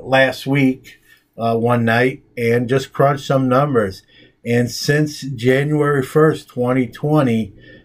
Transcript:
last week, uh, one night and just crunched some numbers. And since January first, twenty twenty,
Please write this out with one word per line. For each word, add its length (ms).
last 460
week, 520
uh, 200
one 280
night 380
and 320
just 240
crunched 340
some 220
numbers. 540
And 260
since 520
January 800
first, 460
twenty 380
twenty, 680